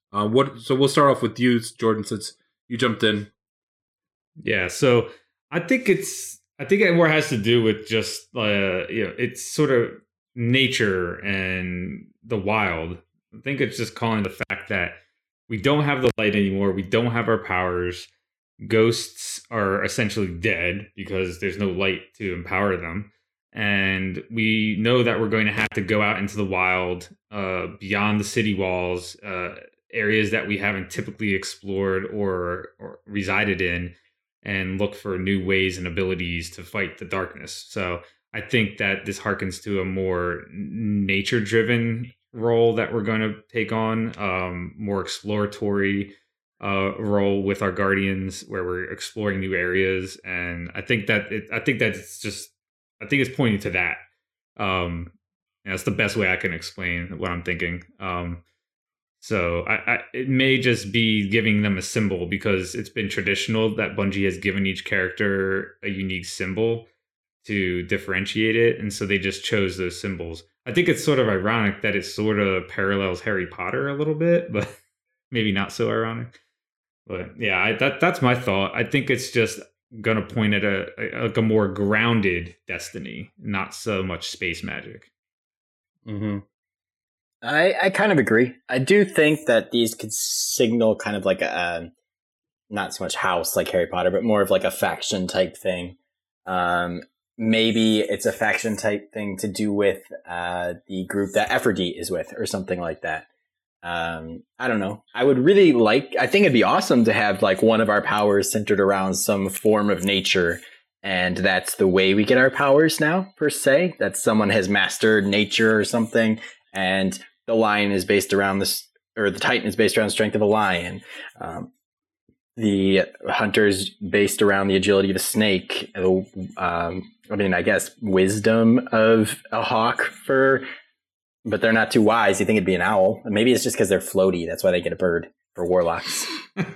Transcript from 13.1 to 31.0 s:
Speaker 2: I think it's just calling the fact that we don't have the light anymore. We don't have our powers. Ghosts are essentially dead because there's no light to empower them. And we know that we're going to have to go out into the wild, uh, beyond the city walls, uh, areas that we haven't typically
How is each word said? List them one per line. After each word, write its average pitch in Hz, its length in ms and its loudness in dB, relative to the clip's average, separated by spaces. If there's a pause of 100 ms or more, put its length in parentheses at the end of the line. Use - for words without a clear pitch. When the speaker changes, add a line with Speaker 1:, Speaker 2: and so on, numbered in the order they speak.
Speaker 2:
I 117 60 -20
think 135 200 -4
it's 117 160 -2
just 113 180 -6
calling 110 280 0
the 95 80 -2 (180)
fact - 200 -8
that 92 240 -2 (560)
we 110 120 -6
don't 143 240 2
have 139 180 0
the 123 160 4
light 107 180 2
anymore. 98 360 2
We 95 100 -4
don't 117 280 0
have 113 180 -2
our 110 100 2
powers. 90 680 -4 (600)
Ghosts - 840 0
are 98 340 0
essentially 107 440 -2
dead 87 640 -2
because 92 460 -6
there's 95 180 -4
no 101 120 -2
light 92 480 -2
to 95 160 -6
empower 92 420 -2
them. 87 360 -10 (400)
And 95 800 -2
we 110 480 0
know 120 240 4
that 113 180 0
we're 113 80 0
going 107 180 0
to 104 60 0
have 107 180 -2
to - 100 -4
go 104 220 0
out 104 160 0
into 98 180 -6
the 104 80 -2
wild, 92 640 -2 (220)
uh, 92 380 -4 (120)
beyond 104 400 2
the 101 40 -2
city 107 280 0
walls, 90 680 -2
uh, 90 340 -8 (360)
areas 107 420 2
that 113 140 0
we 101 120 -2
haven't 98 320 -4
typically 104 440 -4